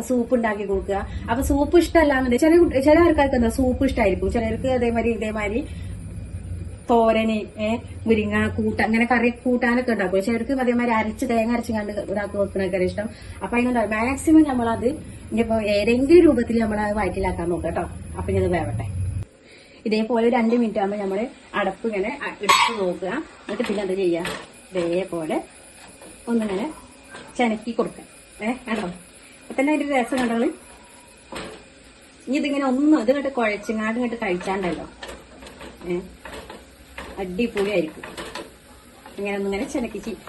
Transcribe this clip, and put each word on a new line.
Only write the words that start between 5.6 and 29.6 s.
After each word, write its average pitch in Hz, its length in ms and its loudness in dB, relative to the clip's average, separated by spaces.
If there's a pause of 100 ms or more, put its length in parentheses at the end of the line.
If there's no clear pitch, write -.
തോരന്, 220 500 4 (200)
ഏ, 214 100 -2 (380)
മുരിങ്ങ 214 280 2 (220)
കൂട്ട, 214 240 -2
അങ്ങനെ 220 240 2
കറി 240 240 2 (140)
കൂട്ടാനൊക്കെ 247 500 2
ഉണ്ടാക്കും. 190 340 0
ചിലർക്ക് 233 260 -2 (100)
അതേമാതിരി 240 360 2
അരച്ച് 214 300 -4
തേങ്ങ 233 260 2
അരച്ച് 233 220 -4
കണ്ട് 208 140 -4 (200)
ഇതാക്കി 202 260 -4
വെക്കണൊക്കെ 190 520 0
ഇഷ്ടം. 208 200 -4 (340)
അപ്പൊ 190 140 -6
അതിനെന്താ 240 260 2 (120)
മാക്സിമം 277 560 6
നമ്മളത് 226 380 0 (420)
ഇനിയിപ്പോ 220 260 0 (200)
ഏതെങ്കിലും 262 500 8
രൂപത്തിൽ 233 360 4
നമ്മളത് 214 360 0
വയറ്റിലാക്കാൻ 180 500 -2
നോക്കാം 170 260 -2
കേട്ടോ. 175 100 -2 (320)
അപ്പൊ 190 140 -6
ഇനി 190 120 2
അത് 180 120 0
വേവട്ടെ. 151 320 -4 (1000)
ഇതേപോലെ 220 400 0
ഒരു 240 80 4
രണ്ട് 226 260 4
മിനിറ്റ് 214 180 0
ആകുമ്പോ 202 220 -2
നമ്മള് 196 240 -2 (300)
അടപ്പ് 196 320 -2
ഇങ്ങനെ 214 220 -2 (140)
അ-, - 200 -8
എടുത്ത് 202 360 4
നോക്കുക. 180 320 -2 (300)
എന്നിട്ട് - 260 -6
പിന്നെ 202 160 -2
എന്താ 185 120 -2
ചെയ്യുക, 175 280 0 (460)
ഇതേപോലെ 175 680 -2 (920)
ഒന്നിങ്ങനെ 214 380 0 (720)
ചെനക്കി 233 400 0
കൊടുക്കുക. - 260 -4 (380)
ഏ, 220 100 -2 (160)
കണ്ടോ, 214 200 -4 (560)
അപ്പൊ - 160 -6
തന്നെ 294 140 2